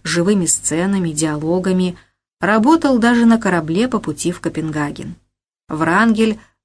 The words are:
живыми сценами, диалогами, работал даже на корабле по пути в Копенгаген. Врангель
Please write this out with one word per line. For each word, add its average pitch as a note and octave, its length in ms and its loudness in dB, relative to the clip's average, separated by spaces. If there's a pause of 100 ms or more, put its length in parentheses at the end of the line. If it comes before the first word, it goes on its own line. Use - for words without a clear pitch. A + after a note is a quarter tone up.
живыми F3 400 0
сценами, F3 640 -2
диалогами, E3+ 880 -2 (420)
работал B3+ 580 2
даже A#3 280 4
на A3+ 120 6
корабле F3+ 520 0
по A#3 100 -2
пути D#3+ 320 -4
в E3+ 80 -8
Копенгаген. D#3 760 -6 (520)
Врангель G#3+ 720 2 (260)